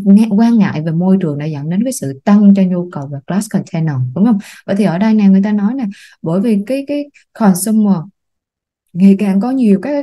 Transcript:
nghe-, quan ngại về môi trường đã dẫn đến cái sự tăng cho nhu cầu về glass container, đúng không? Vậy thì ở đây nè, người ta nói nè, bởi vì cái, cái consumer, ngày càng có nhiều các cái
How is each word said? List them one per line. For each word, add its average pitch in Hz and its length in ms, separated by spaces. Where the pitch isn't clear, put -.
nghe-, 202 260
quan 226 280
ngại 160 240
về 160 100
môi 180 280
trường 151 180
đã 147 80
dẫn 151 240
đến 190 140
cái 262 80
sự 135 320
tăng 202 300
cho 196 80
nhu 180 300
cầu 143 140
về 143 200
glass 196 240
container, 160 440
đúng 180 100
không? 233 140
Vậy 196 100
thì 214 80
ở 170 140
đây 220 160
nè, 208 140
người 190 140
ta 214 100
nói 208 220
nè, 269 100
bởi 170 180
vì 208 260
cái, 277 200
cái 294 240
consumer, 208 640
ngày 196 260
càng 196 220
có 240 100
nhiều 233 320
các 277 100
cái 285 100